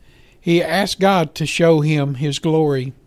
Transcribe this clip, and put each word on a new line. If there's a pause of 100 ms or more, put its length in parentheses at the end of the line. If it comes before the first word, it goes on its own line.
(400)
He
asked
God
to
show
him
his
glory. (120)